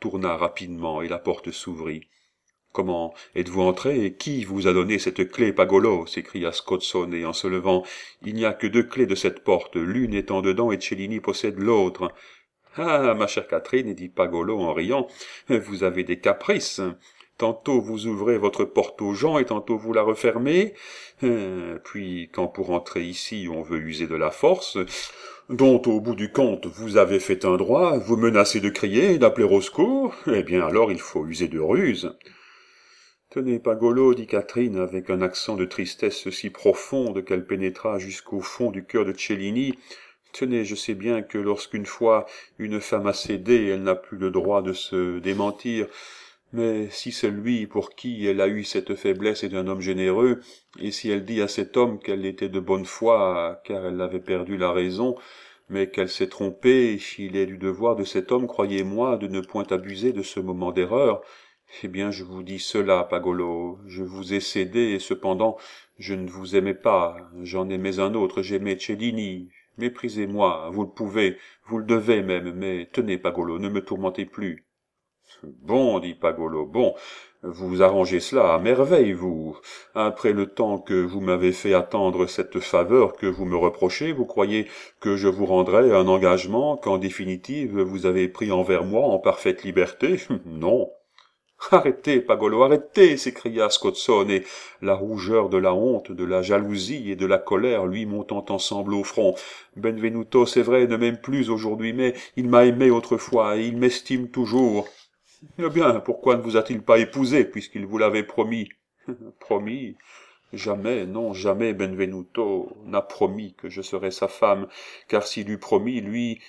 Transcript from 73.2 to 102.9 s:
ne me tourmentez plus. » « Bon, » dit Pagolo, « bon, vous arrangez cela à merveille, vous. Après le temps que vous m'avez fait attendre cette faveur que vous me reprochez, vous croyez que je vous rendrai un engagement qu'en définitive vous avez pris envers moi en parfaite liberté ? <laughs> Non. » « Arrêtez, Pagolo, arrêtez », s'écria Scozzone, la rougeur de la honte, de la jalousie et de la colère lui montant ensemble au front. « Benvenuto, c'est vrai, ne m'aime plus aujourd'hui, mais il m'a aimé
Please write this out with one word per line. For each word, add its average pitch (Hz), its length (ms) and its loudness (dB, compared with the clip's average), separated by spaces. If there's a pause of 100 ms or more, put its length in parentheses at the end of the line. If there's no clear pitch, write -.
ne 101 100 -4
me 101 140 -2
tourmentez 95 420 -6
plus. » « 90 400 -10 (800)
Bon, » 95 560 0
dit 87 140 -8
Pagolo, « 80 520 -2
bon, 123 280 0 (480)
vous 90 400 -2
arrangez 92 360 6
cela 90 360 4
à 82 40 4
merveille, 127 540 4
vous. 80 460 -6 (360)
Après 107 380 2
le 98 140 0
temps 104 320 -2
que 98 160 -4
vous 92 260 0
m'avez 92 320 2
fait 98 220 0
attendre 90 520 2
cette - 340 -6
faveur 98 520 4
que - 140 -6
vous 92 180 -2
me 87 100 -2
reprochez, 90 580 0
vous 127 120 -2
croyez 107 420 0 (340)
que 101 160 0
je 98 120 2
vous 95 160 2
rendrai 95 500 6
un 92 140 6
engagement 95 680 4
qu'en 98 180 0
définitive 98 800 -4
vous 92 280 0
avez 92 200 4
pris 104 240 -4
envers 90 340 2
moi 107 180 0
en 117 160 2
parfaite - 460 0
liberté ? 95 540 0 (160)
<laughs> 87 120 -8
Non. » « 85 440 0 (800)
Arrêtez, 139 500 4
Pagolo, 107 420 2
arrêtez », 147 560 6
s'écria 113 500 -2
Scozzone, 101 720 2 (400)
la 98 140 2
rougeur 101 560 0
de 95 80 2
la 92 160 4
honte, 110 360 0
de 90 140 -8
la 92 160 0
jalousie 101 720 -2
et 92 40 -6
de 95 100 0
la 95 120 4
colère 104 480 0
lui 107 200 -4
montant 101 420 -6
ensemble 101 460 -4
au 98 100 -2
front. « 98 300 2 (420)
Benvenuto, 113 720 2
c'est 123 160 4
vrai, 123 240 4
ne 117 100 0
m'aime 117 240 0
plus 135 300 -2
aujourd'hui, 110 420 -2
mais 123 220 0 (220)
il 123 120 0
m'a 120 160 10
aimé 127 260 6